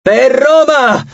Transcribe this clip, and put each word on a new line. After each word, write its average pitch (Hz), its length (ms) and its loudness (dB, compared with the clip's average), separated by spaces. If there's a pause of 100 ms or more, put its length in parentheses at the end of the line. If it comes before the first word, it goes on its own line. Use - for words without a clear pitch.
Per 233 240 2
Roma! 285 840 0